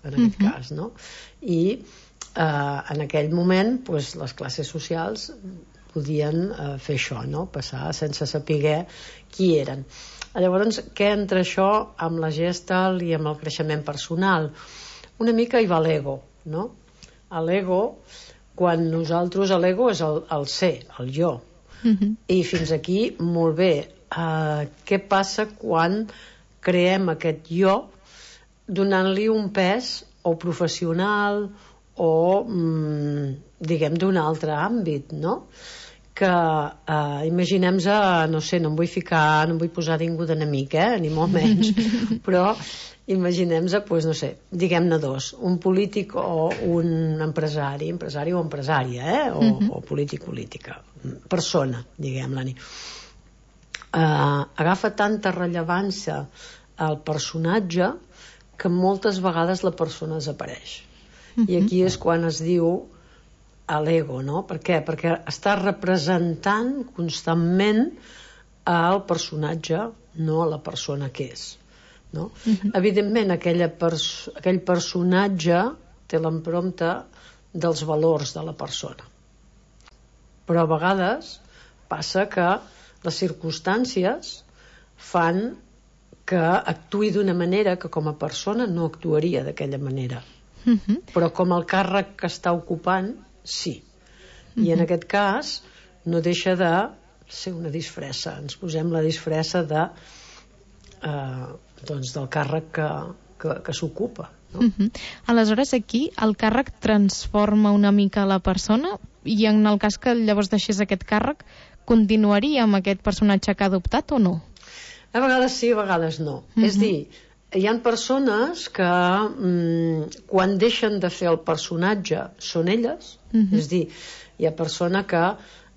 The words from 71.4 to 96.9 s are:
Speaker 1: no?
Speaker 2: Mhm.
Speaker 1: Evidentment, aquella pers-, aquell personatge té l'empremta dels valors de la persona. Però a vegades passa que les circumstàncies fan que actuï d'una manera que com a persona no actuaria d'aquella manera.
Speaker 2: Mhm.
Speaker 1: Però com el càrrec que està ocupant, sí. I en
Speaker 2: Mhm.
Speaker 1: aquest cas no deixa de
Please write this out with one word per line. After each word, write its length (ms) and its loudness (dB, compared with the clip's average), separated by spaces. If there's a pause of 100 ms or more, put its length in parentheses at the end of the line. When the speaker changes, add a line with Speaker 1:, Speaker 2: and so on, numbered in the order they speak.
Speaker 1:
no? 180 -8 (140)
Speaker 2:
Mhm. 300 0
Speaker 1:
Evidentment, 560 2
aquella 380 2
pers-, 680 -4
aquell 240 0
personatge 1000 2 (480)
té 120 0
l'empremta 880 -2 (480)
dels 320 -2
valors 500 2
de 80 -10
la 100 -8
persona. 520 -12 (1400)
Però 140 2
a 60 4 (120)
vegades 640 0 (480)
passa 400 -2
que 200 0 (560)
les 180 -4
circumstàncies 1200 -2 (540)
fan 600 0 (680)
que 140 0
actuï 760 0
d'una 220 2
manera 420 2
que 120 -8
com 200 -2
a 60 -4
persona 520 -4
no 200 -2
actuaria 580 -2
d'aquella 340 -6
manera. 440 -6 (420)
Speaker 2:
Mhm. 380 2 (120)
Speaker 1:
Però 180 2
com 200 2
el 140 0
càrrec 500 0
que 100 -6
està 260 -2
ocupant, 640 -2 (300)
sí. 380 -8 (760)
I 160 4
en 60 4
Speaker 2:
Mhm. 40 4
Speaker 1:
aquest 220 0
cas 580 0 (440)
no 140 0
deixa 360 0
de 320 2 (400)